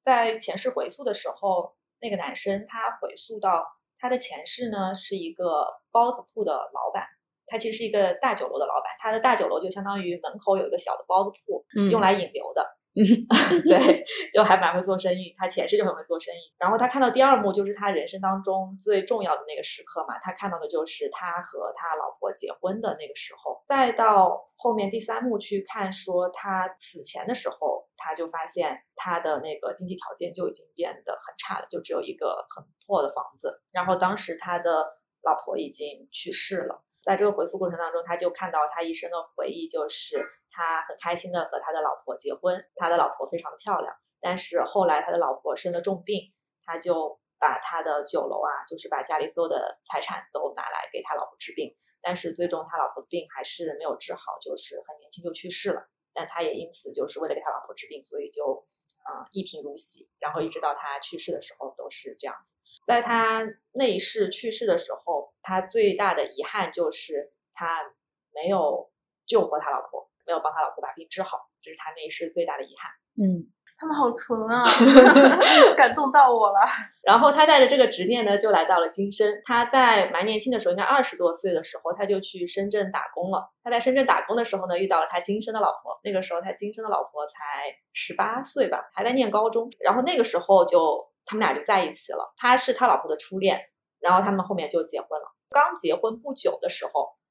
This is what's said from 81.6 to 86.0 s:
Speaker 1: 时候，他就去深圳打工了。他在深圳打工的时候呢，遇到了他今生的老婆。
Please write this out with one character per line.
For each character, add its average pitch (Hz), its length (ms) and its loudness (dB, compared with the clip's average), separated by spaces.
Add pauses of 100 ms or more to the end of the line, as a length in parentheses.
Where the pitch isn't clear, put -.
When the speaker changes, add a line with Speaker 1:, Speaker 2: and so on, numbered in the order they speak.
Speaker 1:
时 - 180 -12
候， 165 100 -2
他 202 140 -4
就 196 140 0
去 185 260 -8
深 196 240 -4
圳 202 220 -2
打 - 200 -6
工 180 180 -6
了。 180 200 -4 (140)
他 240 60 -8
在 233 100 0
深 254 140 2
圳 262 120 4
打 170 200 2
工 220 100 -2
的 233 80 0
时 214 120 -2
候 185 120 -6
呢， 175 100 -2
遇 196 80 0
到 180 140 2
了 160 100 0
他 180 100 -2
今 208 220 -4
生 226 100 -8
的 220 80 -4
老 170 120 2 (100)
婆。 - 220 -12